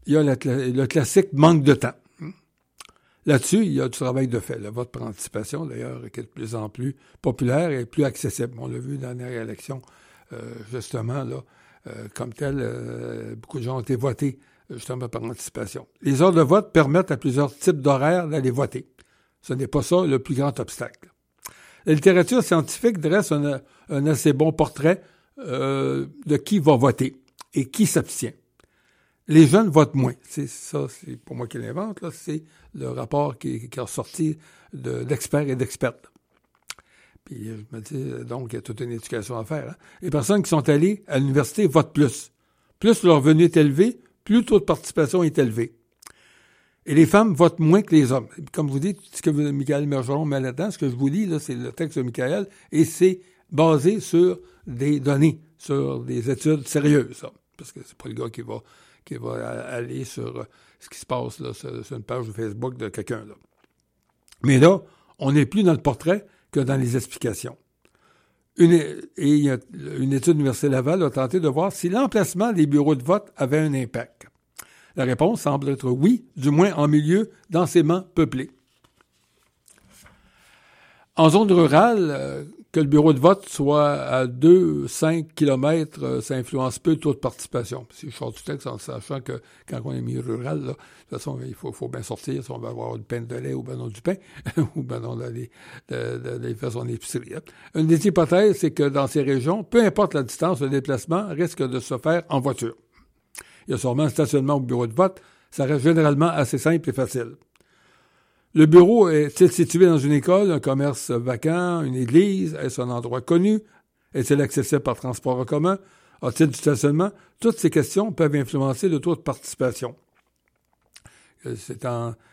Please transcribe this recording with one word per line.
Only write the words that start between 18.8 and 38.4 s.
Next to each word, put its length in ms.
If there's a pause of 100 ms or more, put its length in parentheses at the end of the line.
Ce 100
n'est 160
pas 140
ça 220
le 140
plus 160
grand 240
obstacle. 540 (760)
La 60
littérature 500
scientifique 560
dresse 320
un, 300 (280)
un 180
assez 260
bon 200
portrait, 480 (380)
euh, 680 (200)
de 120
qui 200
va 180
voter 460 (320)
et 140
qui 180
s'abstient. 480 (920)
Les 180
jeunes 220
votent 260
moins. 280
C'est 260
ça, 400
c'est 280
pour 200
moi 100
qui 120
l'invente, 420
là, 100
c'est 320 (320)
le 140
rapport 500
qui, 300
qui 100
est 40
ressorti 560 (340)
de, 320
d'experts 440
et 60
d'expertes. 560 (1160)
Puis 200
je 320
me 40
dis, 460
donc, 260